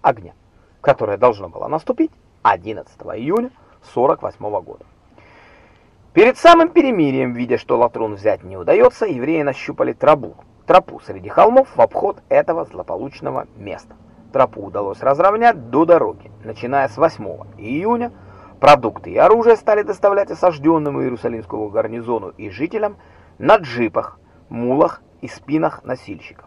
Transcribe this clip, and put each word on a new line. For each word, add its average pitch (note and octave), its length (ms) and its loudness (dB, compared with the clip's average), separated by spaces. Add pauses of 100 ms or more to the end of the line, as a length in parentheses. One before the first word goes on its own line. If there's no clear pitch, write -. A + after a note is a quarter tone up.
огня, A2 320 -4 (480)
которое A2 340 0
должно G2+ 320 0
было E2+ 200 -12
наступить A#3+ 420 -4 (320)
одиннадцатого F#2 760 -6
июня G3+ 320 -4 (320)
сорок C#3 400 -2
восьмого G2+ 380 -8
года. - 240 -20 (1300)
Перед A#3 260 4
самым E4+ 300 8
перемирием, D3+ 640 2
видя, A#2+ 260 -2
что - 180 -2
Латрун A#2 380 0
взять G2 300 -2
не F#2 120 -16
удается, F#3+ 480 2
евреи D3+ 380 -4
нащупали C3 500 -4
тропу, C#3+ 440 0 (280)
тропу - 360 2
среди F#2+ 280 -16
холмов A#3+ 480 2
в - 40 0
обход - 480 -2
этого D#3+ 360 0
злополучного C3 920 -10
места. G2 400 -16 (360)
Тропу B2 300 0
удалось G2 380 -8
разровнять F3 680 2
до C#3+ 160 2
дороги. C3+ 440 2 (140)
Начиная B2 420 -4
с - 100 -8
восьмого G#2+ 520 -4 (100)
июня A3 540 -4 (480)
продукты B2 500 4
и F2+ 60 -4
оружие A3 400 4
стали G#3 260 0
доставлять G3+ 480 -2
осажденному D3+ 720 0
иерусалимскому A2+ 640 -8
гарнизону A2 600 -6
и G#2 200 -16
жителям F3+ 480 -6 (420)
на F3 180 4
джипах, A#2+ 640 -4 (300)
мулах C3 520 -2 (180)
и - 60 -14
спинах - 560 -6
носильщиков. - 640 -14